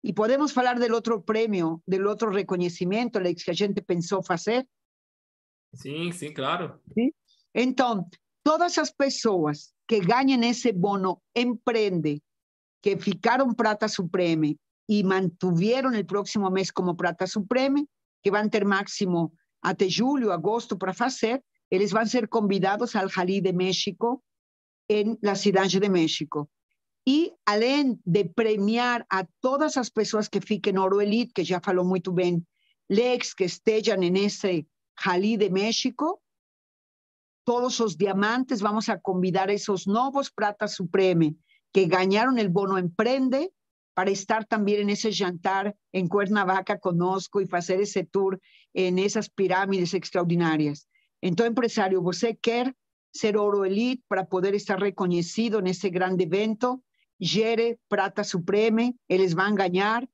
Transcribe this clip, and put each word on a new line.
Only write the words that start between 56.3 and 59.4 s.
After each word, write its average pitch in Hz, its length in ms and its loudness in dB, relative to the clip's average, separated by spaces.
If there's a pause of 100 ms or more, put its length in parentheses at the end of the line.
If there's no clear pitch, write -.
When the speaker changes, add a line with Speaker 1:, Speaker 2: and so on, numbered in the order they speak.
Speaker 1:
Gere 220 600 0 (100)
Prata 202 360 -2
Supreme, 214 720 0 (100)
ellos 185 280 2
van 190 180 2